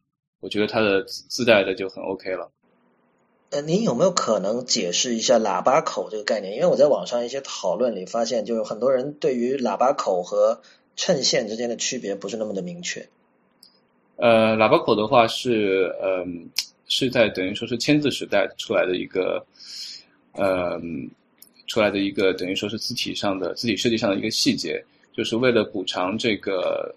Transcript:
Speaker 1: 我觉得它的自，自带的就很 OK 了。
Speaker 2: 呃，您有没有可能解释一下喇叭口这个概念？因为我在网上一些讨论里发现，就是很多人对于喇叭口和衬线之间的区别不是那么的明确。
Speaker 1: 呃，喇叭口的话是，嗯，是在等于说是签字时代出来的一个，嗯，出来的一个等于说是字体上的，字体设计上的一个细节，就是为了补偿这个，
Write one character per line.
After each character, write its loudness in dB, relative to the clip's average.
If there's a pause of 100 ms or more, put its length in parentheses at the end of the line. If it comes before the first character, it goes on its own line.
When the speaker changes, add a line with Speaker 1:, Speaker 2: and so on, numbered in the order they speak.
(400)
Speaker 1:
我 -12
觉 -2
得 2
它 0
的 2
自， -16
自 -4
带 8
的 -2
就 -4
很 -12
OK -8
了。 -8 (1000)
Speaker 2:
呃， -4
您 0
有 2
没 2
有 6
可 0
能 -2
解 -2
释 0
一 -2
下 4
喇 0
叭 4
口 -6
这 -8
个 -8
概 0
念？ -8
因 -6
为 4
我 4
在 8
网 2
上 -2
一 -8
些 -6
讨 -4
论 0
里 -8
发 -2
现， -2
就 -2
是 -2
很 -6
多 2
人 0
对 0
于 0
喇 0
叭 4
口 0
和 2 (340)
衬 0
线 0
之 -6
间 -4
的 -4
区 -4
别 -4
不 -8
是 -6
那 -4
么 -6
的 -4
明 -10
确。 -10 (1080)
Speaker 1:
呃， 4
喇 4
叭 6
口 2
的 2
话 6
是， 0 (100)
嗯， -4 (380)
是 -2
在 4
等 -4
于 -4
说 -8
是 -4
签 4
字 2
时 -6
代 2
出 -6
来 4
的 0
一 -6
个， -2 (920)
嗯， -4 (560)
出 -2
来 4
的 -2
一 0
个 0
等 2
于 -2
说 -4
是 -6
字 -8
体 -6
上 -2
的， -4
字 -6
体 2
设 0
计 2
上 2
的 0
一 -2
个 -4
细 0
节， -6 (280)
就 -4
是 -2
为 4
了 4
补 -6
偿 -4
这 0
个， -4